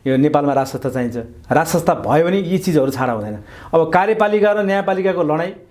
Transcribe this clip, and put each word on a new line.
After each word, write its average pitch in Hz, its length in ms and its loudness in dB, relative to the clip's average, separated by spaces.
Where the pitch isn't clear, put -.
यो 131 100 2
नेपालमा 143 360 2
राज 135 140 0
संस्था 135 220 -6
चाहिन्छ। 120 280 -4
राज 160 160 2
संस्था 175 260 0
भयो 147 320 0
भने 190 140 0
यी 180 180 -2
चिजहरू 151 340 0
छाडा 127 220 -4
हुँदैन। 104 240 -6
अब 160 200 2
कार्यपालिका 208 580 2
र 208 140 0
न्यायपालिकाको 190 580 0
लडाइँ, 165 300 -2